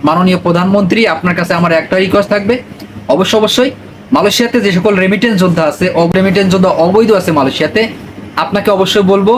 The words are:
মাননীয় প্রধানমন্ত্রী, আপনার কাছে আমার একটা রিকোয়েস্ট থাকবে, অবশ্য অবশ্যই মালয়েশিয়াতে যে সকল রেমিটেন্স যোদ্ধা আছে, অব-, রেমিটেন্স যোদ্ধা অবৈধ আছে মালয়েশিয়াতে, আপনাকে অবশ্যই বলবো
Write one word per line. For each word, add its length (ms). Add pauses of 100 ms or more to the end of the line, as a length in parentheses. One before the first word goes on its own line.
মাননীয় 420
প্রধানমন্ত্রী, 600
আপনার 280
কাছে 180
আমার 180
একটা 260
রিকোয়েস্ট 340
থাকবে, 220 (560)
অবশ্য 280
অবশ্যই 340 (400)
মালয়েশিয়াতে 500
যে 100
সকল 240
রেমিটেন্স 440
যোদ্ধা 260
আছে, 200 (100)
অব-, 200
রেমিটেন্স 360
যোদ্ধা 200 (140)
অবৈধ 260
আছে 200
মালয়েশিয়াতে, 500 (560)
আপনাকে 340
অবশ্যই 400
বলবো 260